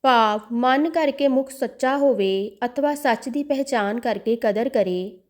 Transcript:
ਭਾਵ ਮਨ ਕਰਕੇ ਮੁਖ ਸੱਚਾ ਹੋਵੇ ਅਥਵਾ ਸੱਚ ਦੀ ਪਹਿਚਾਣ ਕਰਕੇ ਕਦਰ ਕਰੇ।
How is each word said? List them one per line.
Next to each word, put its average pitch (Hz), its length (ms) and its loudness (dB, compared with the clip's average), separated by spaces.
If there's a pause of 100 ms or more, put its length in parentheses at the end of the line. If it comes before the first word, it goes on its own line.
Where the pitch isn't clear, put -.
ਭਾਵ 220 380 4 (120)
ਮਨ 262 380 2
ਕਰਕੇ 285 380 0
ਮੁਖ 269 220 0
ਸੱਚਾ 262 460 -2
ਹੋਵੇ 202 680 0
ਅਥਵਾ 277 300 -2
ਸੱਚ 269 340 -2
ਦੀ 285 160 -4
ਪਹਿਚਾਣ 247 560 -2
ਕਰਕੇ 226 360 -2
ਕਦਰ 226 320 0
ਕਰੇ। 185 500 -2 (120)